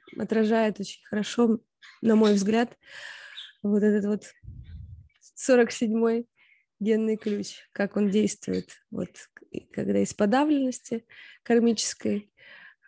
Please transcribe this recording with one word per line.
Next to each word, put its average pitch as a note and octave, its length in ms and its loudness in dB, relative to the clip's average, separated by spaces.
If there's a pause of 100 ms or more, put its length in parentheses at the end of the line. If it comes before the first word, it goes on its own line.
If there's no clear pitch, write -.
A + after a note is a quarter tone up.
(180)
отражает A3 640 0
очень - 260 -12
хорошо, G#3+ 540 0 (420)
на A3 140 4
мой G#3+ 180 6
взгляд, G#3+ 420 0 (880)
вот G#3 200 2
этот G#3 240 2
вот G#3 180 -4 (1120)
сорок A#3+ 380 2
седьмой A3+ 560 -2 (520)
генный A3 360 0
ключ, G3+ 400 -6 (160)
как - 240 -4
он G#3 140 2
действует, F#3+ 600 -2 (200)
вот, - 200 -8 (240)
к-, - 80 -20 (100)
и - 80 -10
когда G3+ 400 -2
из G3 140 -2
подавленности B3+ 880 0 (400)
кармической, A3+ 880 0 (560)